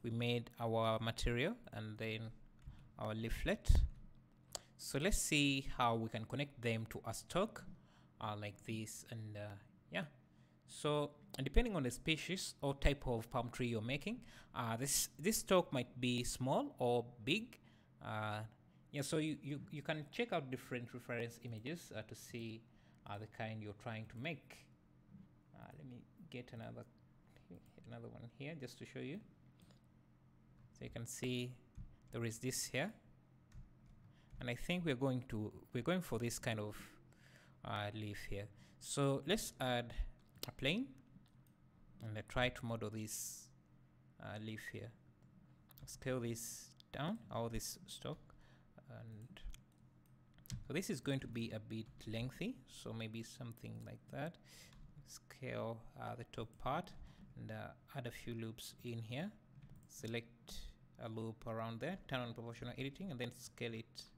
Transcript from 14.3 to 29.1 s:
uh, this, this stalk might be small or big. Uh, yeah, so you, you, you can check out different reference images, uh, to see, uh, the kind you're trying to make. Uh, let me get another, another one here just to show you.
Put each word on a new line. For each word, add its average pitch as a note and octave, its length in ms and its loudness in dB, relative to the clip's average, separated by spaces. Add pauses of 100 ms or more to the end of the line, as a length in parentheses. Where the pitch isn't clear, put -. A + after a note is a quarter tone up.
uh, A2+ 240 2
this, - 400 4
this G3 220 4
stalk F3+ 340 8
might B2 260 0
be B2 240 4
small F3 540 4
or A#2+ 260 6 (180)
big. G3 380 2 (420)
Uh, G#2+ 420 -2 (460)
yeah, C#3+ 120 -2
so D#3 160 2
you, D#3 240 2
you, C#3+ 180 -2 (100)
you D3 120 -6
can D#3 280 -2
check A#3+ 220 0
out C#3+ 180 2
different B2 440 -4
reference A#2 500 -2
images, A#2+ 500 -6
uh, G#2+ 80 -2
to A#2 120 -10
see, A2+ 480 -6 (460)
uh, G#2 100 -4
the G#2+ 80 -6
kind A2 360 -4
you're G#2 200 -6
trying A2 240 -4
to - 100 -12
make. C#3+ 400 -6 (1000)
Uh, - 120 -14 (100)
let C#3 100 -14
me B2 120 -14 (320)
get B2 240 -8
another, A#2 300 -8 (1000)
another A#2 220 -10
one A2+ 140 -12 (160)
here C#3+ 200 -6
just B2+ 200 -8
to B2 80 -10
show C3 140 -8
you. C3+ 180 -4 (1500)